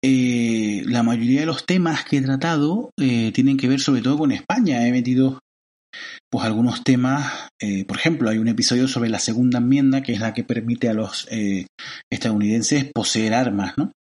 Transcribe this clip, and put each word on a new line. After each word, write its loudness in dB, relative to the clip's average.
Eh, 2
la 0
mayoría 2
de -2
los -6
temas 0
que 0
he 2
tratado, 0
eh, 2
tienen 4
que 0
ver 2
sobre 2
todo 0
con 2
España. 0
He 2
metido, 2
pues, 0
algunos 0
temas, 0
eh, -2
por -8
ejemplo, 0
hay 0
un 2
episodio 2
sobre -2
la -2
segunda 0
enmienda, 4
que -4
es -4
la -4
que -4
permite -2
a 0
los, -6
eh, -2
estadounidenses 0
poseer -2
armas, -2
¿no? -2